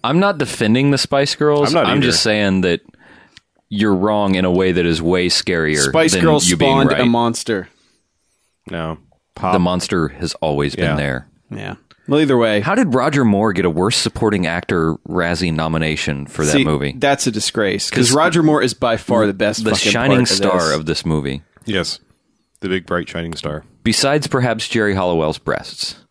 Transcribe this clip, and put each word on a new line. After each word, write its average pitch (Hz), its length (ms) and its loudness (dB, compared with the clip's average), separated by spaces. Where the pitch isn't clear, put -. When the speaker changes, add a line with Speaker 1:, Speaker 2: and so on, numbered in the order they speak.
Speaker 1:
I'm 143 160 2
not 196 180 2
defending 131 540 2
the 139 60 2
Spice 139 380 0
Girls. 147 340 2
Speaker 2:
I'm 147 40 0
not 156 120 2
Speaker 1:
I'm 123 140 2
Speaker 2:
either. 127 80 2
Speaker 1:
just - 140 2
saying 101 400 2
that 87 200 0
you're 104 260 2
wrong 101 400 2
in 92 80 0
a 92 80 2
way 92 220 2
that 87 120 2
is 82 160 0
way 90 260 2
scarier 78 600 0
Speaker 3:
Spice 160 240 2
Speaker 1:
than 92 100 0
Speaker 3:
Girls 87 280 2
Speaker 1:
you 90 80 2
being 135 140 2
Speaker 3:
spawned 135 200 2
Speaker 1:
right. 147 80 0
Speaker 3:
a 123 60 2
monster. 117 640 -2
Speaker 2:
No. 80 280 -8
Pop. 92 180 -2
Speaker 1:
The 92 60 2
monster 87 500 0
has 76 260 -8
always 71 420 -2
Speaker 2:
Yeah. 85 120 -2
Speaker 1:
been 76 80 -2
there. 67 300 -4
Speaker 3:
Yeah. 101 260 -12
Well, 147 140 2
either 135 160 2
way. 107 240 2
Speaker 1:
How 160 120 -2
did 202 220 2
Roger 139 280 2
Moore 104 300 2
get 90 120 0
a 87 40 4
Worst 90 320 0
Supporting 104 460 0
Actor 82 480 0
Razzie 87 460 -2
nomination 78 720 -2
for - 180 -4
that 73 100 0
Speaker 3:
See, 71 100 2
Speaker 1:
movie? 71 340 -2
Speaker 3:
that's 139 300 0
a 120 40 0
disgrace, 101 600 -4
'cause 120 180 2
Speaker 1:
'Cause 131 60 2
Speaker 3:
Roger 165 260 2
Moore 151 220 2
is 127 100 -2
by 117 240 -2
far 110 300 0
the 98 60 -2
best 107 300 -2
Speaker 1:
the 110 60 0
Speaker 3:
fucking 104 220 0
Speaker 1:
shining 127 260 2
Speaker 3:
part 123 140 2
of 98 40 0
Speaker 1:
star 92 340 0
Speaker 3:
this. 76 60 2
Speaker 1:
of 78 120 -4
this 80 180 -4
movie. 73 380 -2
Speaker 2:
Yes. 95 340 -4
The 92 80 -6
big, 92 180 -4
bright, 87 200 -4
shining 85 280 -8
star. 76 280 -8
Speaker 1:
Besides 139 440 0
perhaps 123 400 0
Jerry 104 280 0
Hollowell's 85 420 0
breasts. - 600 -8